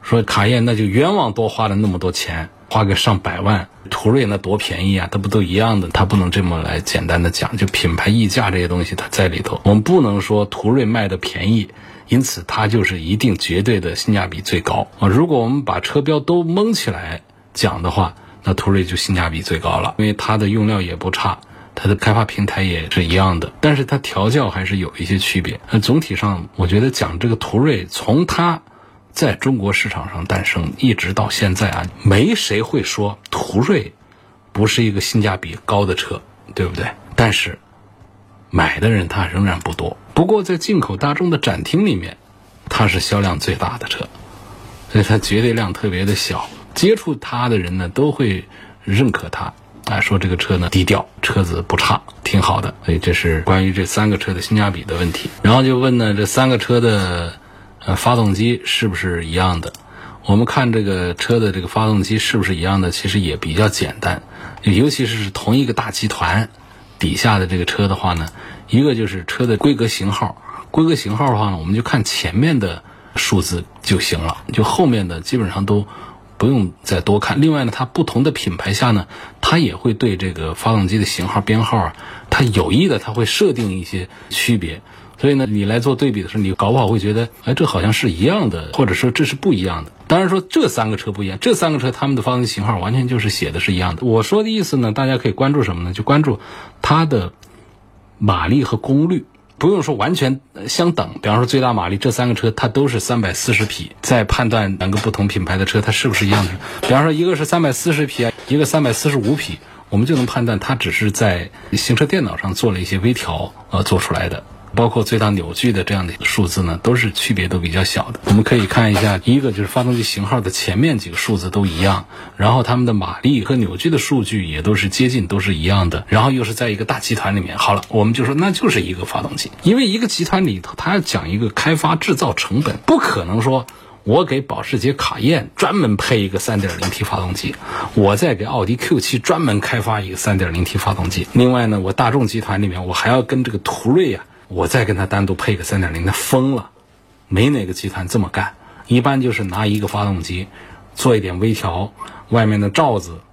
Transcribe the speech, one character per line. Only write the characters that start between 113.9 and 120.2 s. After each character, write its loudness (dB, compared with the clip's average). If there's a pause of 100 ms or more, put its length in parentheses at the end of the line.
出 -2
来 -2
的。 -8 (320)
包 4
括 0
最 0
大 2
扭 -2
矩 0
的 0
这 0
样 -2
的 -8 (100)
数 0
字 -2
呢， 0
都 4
是 2
区 -2
别 0
都 -2
比 -4
较 0
小 -4
的。 -10
我 2
们 6
可 4
以 2
看 2
一 4
下， 2
一 4
个 -2
就 -4
是 -4
发 -2
动 0
机 -2
型 -4